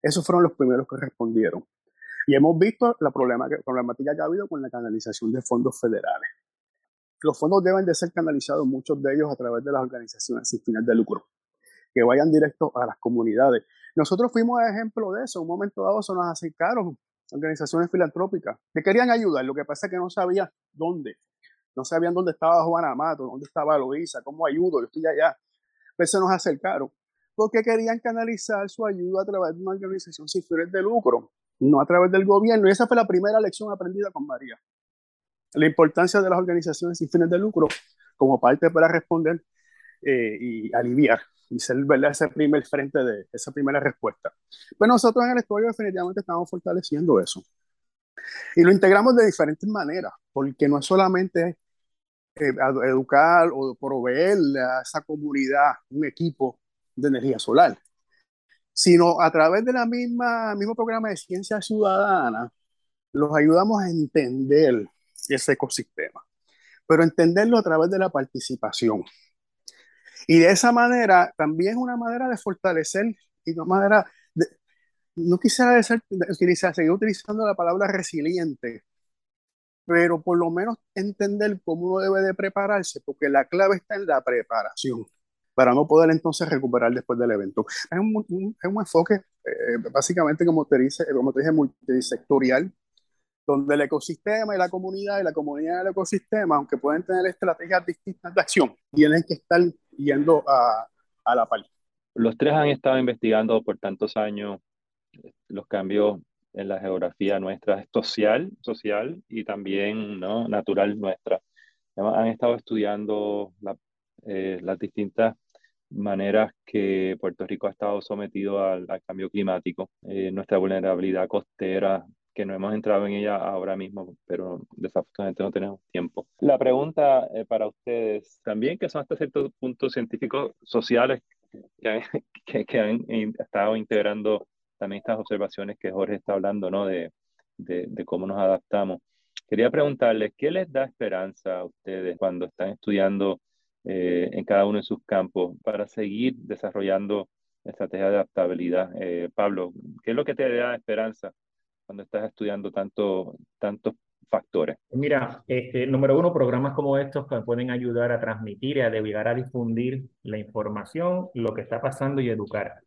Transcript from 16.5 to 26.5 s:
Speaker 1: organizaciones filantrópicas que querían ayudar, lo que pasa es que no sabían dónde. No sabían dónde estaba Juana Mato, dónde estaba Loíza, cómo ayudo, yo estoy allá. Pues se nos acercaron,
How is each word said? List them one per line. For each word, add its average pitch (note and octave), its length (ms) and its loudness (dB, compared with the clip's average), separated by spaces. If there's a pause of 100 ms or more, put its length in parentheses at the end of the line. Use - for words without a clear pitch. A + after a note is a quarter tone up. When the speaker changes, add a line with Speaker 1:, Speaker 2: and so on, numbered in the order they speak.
Speaker 1:
organizaciones D#3 580 -2
filantrópicas F3 680 -2 (160)
que D#3 100 -2
querían A#3+ 260 4
ayudar, G3 340 2
lo C3+ 120 -4
que D3 100 -6
pasa D3 220 -8
es F#3 40 -8
que F#3 60 -6
no F3+ 120 -6
sabían F3+ 400 -2 (220)
dónde. D#3 460 -6 (580)
No C3 80 -6
sabían E3+ 300 0
dónde F3 180 0
estaba D#3+ 320 2
Juana E3 300 0
Mato, D3 300 -4
dónde C3 220 -12
estaba D3+ 320 0
Loíza, C#3 440 -4
cómo D#3 240 -6
ayudo, D#3 360 0
yo A#2+ 40 -6
estoy D#3+ 220 -10
allá. D#3 280 0 (640)
Pues E3+ 140 0
se G3 80 2
nos F#3+ 120 2
acercaron, F3 600 -2 (440)